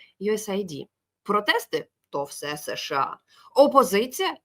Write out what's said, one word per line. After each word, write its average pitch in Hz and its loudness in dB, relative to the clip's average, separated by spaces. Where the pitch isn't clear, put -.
U 208 0
S 208 -4
A 196 -2
I 202 -4
D. 151 -10
Протести? 208 -2
То 143 -6
все 147 -8
С 127 -8
Ш 143 -6
А. 123 -2
Опозиція? 262 4